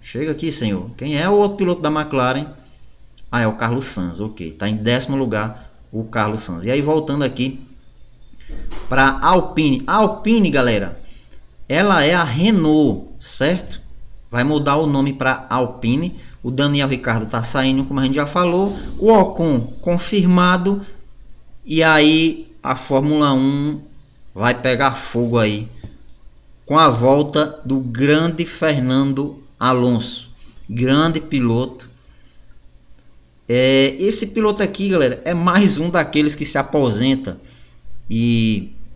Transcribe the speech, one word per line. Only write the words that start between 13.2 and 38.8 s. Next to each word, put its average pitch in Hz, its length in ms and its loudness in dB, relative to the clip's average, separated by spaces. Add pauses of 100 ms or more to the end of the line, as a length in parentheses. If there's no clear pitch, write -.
certo? - 600 -4 (480)
Vai 120 140 -2
mudar 143 360 2
o 160 80 2
nome 139 260 2
pra 131 360 -2
Alpine. 127 680 -2 (240)
O 123 80 -6
Daniel 143 380 0
Ricciardo 117 380 -2
tá 117 180 -4
saindo, 135 400 0
como 135 160 -4
a - 20 0
gente 135 140 0
já 147 100 0
falou. 180 500 0 (220)
O 220 140 6
Ocon 165 480 4 (200)
confirmado. 180 1040 2 (800)
E 160 200 2
aí, 160 760 4
a 131 140 -2
Fórmula 143 580 2
um 143 480 0 (540)
vai 120 260 0
pegar 131 320 0
fogo 120 460 -2
aí 107 300 0 (1000)
com 147 120 2
a 160 100 6
volta 143 760 2
do 135 160 0
grande 151 640 2
Fernando 139 1000 0 (160)
Alonso. 123 720 0 (380)
Grande 143 520 2
piloto. 127 680 -2 (1600)
É, 131 500 4
esse 202 300 0
piloto 214 340 0
aqui, 196 260 -4
galera, 143 360 0
é 175 100 -2
mais 180 420 2
um 165 140 -2
daqueles 151 460 0
que 151 80 -6
se - 120 -4
aposenta 131 840 0 (680)
e, 113 640 0 (260)